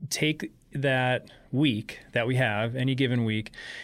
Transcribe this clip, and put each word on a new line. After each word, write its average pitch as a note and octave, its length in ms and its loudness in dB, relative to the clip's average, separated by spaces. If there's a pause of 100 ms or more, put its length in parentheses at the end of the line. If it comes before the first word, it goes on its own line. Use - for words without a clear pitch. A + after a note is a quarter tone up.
(100)
take D#3 420 -2 (220)
that B2+ 560 0 (220)
week B2 480 0 (120)
that A#2 140 2
we B2+ 100 0
have, A#2 400 2
any C3 180 0
given B2 300 2
week, G#2+ 280 -2 (320)